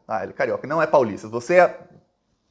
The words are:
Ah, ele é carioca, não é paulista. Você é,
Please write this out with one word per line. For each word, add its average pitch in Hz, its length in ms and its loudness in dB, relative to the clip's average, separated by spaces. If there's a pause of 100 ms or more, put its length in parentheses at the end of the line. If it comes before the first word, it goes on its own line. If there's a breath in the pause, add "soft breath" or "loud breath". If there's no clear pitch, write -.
Ah, 98 180 -6
ele 95 80 -10
é - 40 -20
carioca, 123 320 -4
não 156 140 -2
é 151 60 0
paulista. 113 420 0
Você 120 260 -2
é, 175 240 6 (720)